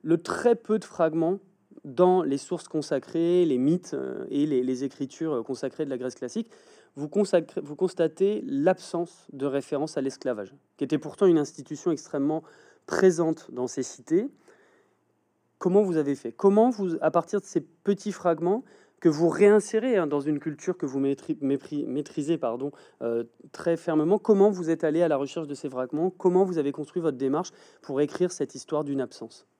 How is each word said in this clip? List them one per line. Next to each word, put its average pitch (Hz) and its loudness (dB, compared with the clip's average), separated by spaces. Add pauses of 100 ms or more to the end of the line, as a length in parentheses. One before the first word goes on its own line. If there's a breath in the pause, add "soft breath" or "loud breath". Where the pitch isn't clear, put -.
le 165 0
très - 0
peu 220 -2
de - -6
fragments 165 0 (460)
dans 180 4
les 139 0
sources - -8
consacrées, 170 0
les 135 2
mythes, 156 0
euh, 131 -6
et 143 0
les, 139 0
les 127 -2
écritures, 139 -6
euh, 113 -4
consacrées 139 -6
de 139 -10
la 131 -6
Grèce 127 -6
classique. 214 -8 (460 soft breath)
Vous 147 -8
consacrez, 185 0
vous 147 -12
constatez 185 -2
l'absence 170 -2
de 139 -6
référence 139 -4
à 143 -2
l'esclavage, 123 -6 (220)
qui - -4
était 147 0
pourtant 156 0
une 170 6
institution 147 -4
extrêmement 151 -2 (440 soft breath)
présente 165 2
dans 123 -6
ces 131 -6
cités. 175 -2 (1300 soft breath)
Comment 190 4
vous 185 0
avez 143 0
fait ? - -10
Comment 208 4
vous, 190 -4
à 160 2
partir 175 0
de - -10
ces - -2
petits - -4
fragments 175 0 (340 soft breath)
que - 4
vous 160 4
réinsérez, 208 4
hein, 170 2
dans 147 0
une 143 -2
culture 160 -6
que 151 -4
vous 135 -4
maîtri-, 139 -2
mépri-, 139 -4
maîtrisez, 147 -4
pardon, 127 -4 (300 loud breath)
euh, 117 -2 (300)
très 170 -2
fermement, 165 2
comment 202 6
vous 180 -2
êtes 160 -2
allé 160 2
à 165 2
la 151 2
recherche 143 -6
de 143 -8
ces 143 -10
fragments ? 131 -2
Comment 185 2
vous 180 0
avez 139 0
construit 156 -6
votre 147 -2
démarche 135 -2 (300 soft breath)
pour 139 -4
écrire 175 0
cette - -6
histoire 147 -4
d'une 143 -4
absence ? - -10 (120)